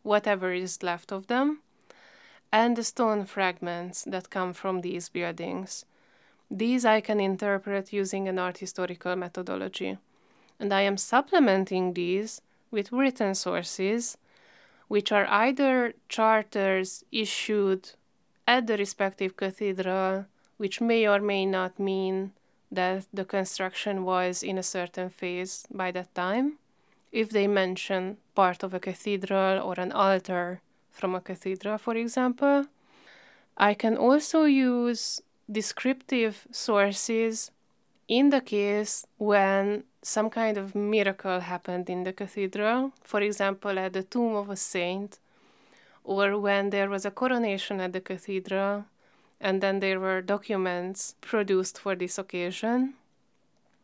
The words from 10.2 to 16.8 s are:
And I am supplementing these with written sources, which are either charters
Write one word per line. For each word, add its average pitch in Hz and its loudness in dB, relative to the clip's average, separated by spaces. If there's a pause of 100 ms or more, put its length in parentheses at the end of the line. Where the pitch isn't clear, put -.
And 202 -2
I 196 4
am 196 2
supplementing 196 4
these 180 -4 (300)
with 202 -4
written 247 2
sources, 190 -2 (720)
which 208 0
are 208 4
either 254 4 (140)
charters 208 2